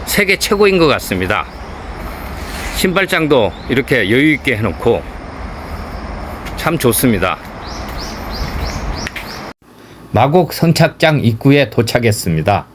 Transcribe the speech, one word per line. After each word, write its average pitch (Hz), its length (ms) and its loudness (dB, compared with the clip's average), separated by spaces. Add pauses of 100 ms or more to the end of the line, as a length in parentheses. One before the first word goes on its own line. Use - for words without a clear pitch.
세계 190 320 2
최고인 202 400 4
것 165 120 6
같습니다. 95 580 0 (1300)
신발장도 165 760 2 (180)
이렇게 123 400 2
여유 143 240 4
있게 127 220 -2
해놓고 104 460 0 (1500)
참 160 200 -2
좋습니다. 104 640 2 (2750)
마곡 143 420 4
선착장 160 720 4
입구에 139 460 4
도착했습니다. 101 1040 2